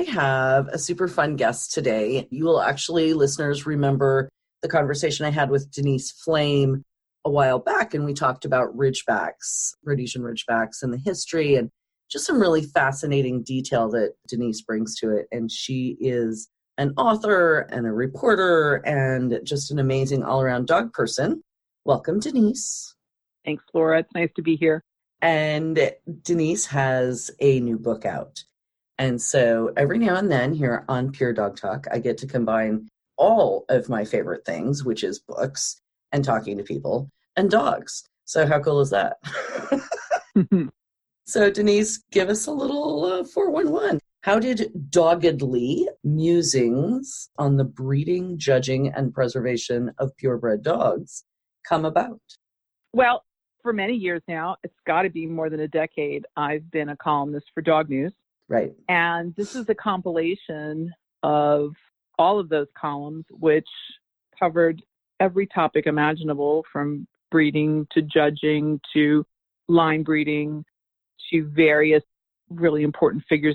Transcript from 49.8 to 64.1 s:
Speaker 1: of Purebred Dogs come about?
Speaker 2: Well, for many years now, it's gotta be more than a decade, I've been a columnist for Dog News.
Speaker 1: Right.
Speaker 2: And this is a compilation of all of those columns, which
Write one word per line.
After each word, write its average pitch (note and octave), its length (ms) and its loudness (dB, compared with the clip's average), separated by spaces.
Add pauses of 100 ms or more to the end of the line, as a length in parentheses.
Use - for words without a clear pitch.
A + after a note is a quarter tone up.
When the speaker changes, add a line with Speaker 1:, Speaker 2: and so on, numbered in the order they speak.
Speaker 1:
of C3+ 180 -2
Purebred A#2 480 -2
Dogs C#3+ 600 -2 (440)
come D#3 160 0
about? G#3+ 340 -2 (720)
Speaker 2:
Well, B3 300 2 (400)
for A#3 100 -2
many G#3 220 -2
years F3+ 320 -4
now, E3+ 380 -6
it's - 100 -16 (140)
gotta F3+ 200 2
be E3 180 -8
more D#3+ 240 -4
than D#3 100 -4
a D3+ 80 -4
decade, D3 580 -4 (100)
I've D3+ 360 -4
been D3+ 160 -2
a D3 80 -10
columnist D3 580 -2
for D#3+ 60 -6
Dog D#3 280 2
News. C#3+ 240 -2 (360)
Speaker 1:
Right. G#2+ 240 -2 (160)
Speaker 2:
And E3+ 480 0
this G3+ 180 -6
is A#3+ 140 -6
a A3 80 2
compilation E3 1120 -4 (320)
of D3 520 2 (440)
all F#3+ 220 4
of E3+ 80 -6
those D3 180 0 (100)
columns, D3+ 540 -8
which D#3 380 2 (680)